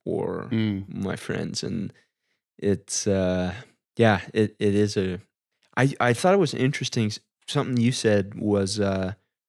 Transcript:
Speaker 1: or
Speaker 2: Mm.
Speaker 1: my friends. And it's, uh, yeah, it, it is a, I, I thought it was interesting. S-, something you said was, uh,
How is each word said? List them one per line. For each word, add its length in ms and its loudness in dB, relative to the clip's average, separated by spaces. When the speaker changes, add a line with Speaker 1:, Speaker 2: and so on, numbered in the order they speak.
Speaker 1:
or 460 -4
Speaker 2:
Mm. 380 -2
Speaker 1:
my 280 -6
friends. 460 -6
And 300 -6
it's, 480 -2
uh, 480 0
yeah, 240 4
it, 240 2
it 160 2
is 220 2
a, 240 -2
I, 240 2
I 120 4
thought 220 4
it 40 4
was 160 2
interesting. 520 0
S-, 140 -6
something 300 0
you 140 4
said 420 2
was, 460 0
uh, 340 -2